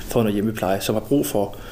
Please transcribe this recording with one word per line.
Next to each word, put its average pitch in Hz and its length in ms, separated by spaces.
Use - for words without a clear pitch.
får 120 140
noget 104 120
hjemmepleje, 98 460
som 110 140
har 107 60
brug 143 260
for, 101 300